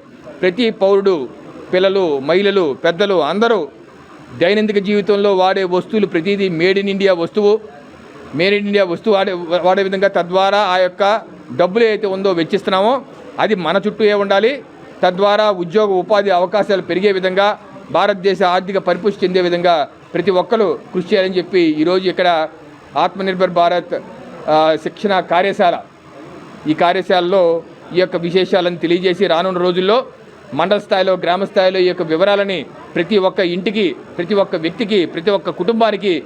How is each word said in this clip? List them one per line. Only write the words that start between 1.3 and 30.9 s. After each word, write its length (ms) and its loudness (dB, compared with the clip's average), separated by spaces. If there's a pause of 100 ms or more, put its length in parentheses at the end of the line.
పిల్లలు, 460 2
మహిళలు, 460 2 (180)
పెద్దలు 340 0 (140)
అందరూ 280 0 (840)
దైనందిక 460 2
జీవితంలో 440 2 (100)
వాడే 220 0 (120)
వస్తువులు 380 0
ప్రతిదీ 360 -2 (120)
made 200 2
in 140 -4
ఇండియా 180 2 (100)
వస్తువు, 300 0 (840)
made 180 2
in 120 -4
ఇండియా 240 2
వస్తువు 220 0
వాడే, 180 0 (340)
వాడే 200 4
విధంగా, 200 0
తద్వారా 540 0 (120)
ఆ 120 2
యొక్క 180 -2 (560)
డబ్బులు 240 2
ఏదైతే 320 0
ఉందో 240 0
వెచ్చిస్తున్నామో 540 0 (500)
అది 120 0
మన 320 0
చుట్టూ 240 -2
ఏ 20 2 (100)
ఉండాలి, 280 2 (520)
తద్వారా 420 2 (160)
ఉద్యోగ 280 0 (120)
ఉపాధి 280 0 (100)
అవకాశాలు 500 0
పెరిగే 220 2
విధంగా, 360 0 (440)
భారతదేశ 500 0 (140)
ఆర్థిక 220 -4
పరిపుష్టి 480 -2
చెందే 220 0
విధంగా 400 0 (260)
ప్రతి 180 0 (100)
ఒక్కరూ 260 0 (260)
కృషి 180 -4
చేయాలని 260 0
చెప్పి 220 0 (220)
ఈరోజు 280 0
ఇక్కడ 380 0 (500)
ఆత్మనిర్భర్ 640 -2
భారత్, 340 0 (580)
ఆ, 300 4
శిక్షణ 360 -2
కార్యశాల, 560 0 (960)
ఈ 20 -2
కార్యశాలలో 880 2 (320)
ఈ 40 2
యొక్క 160 0
విశేషాలను 680 0
తెలియజేసి 500 0
రానున్న 320 0
రోజుల్లో 320 2 (560)
మండల 240 0
స్థాయిలో, 360 0 (100)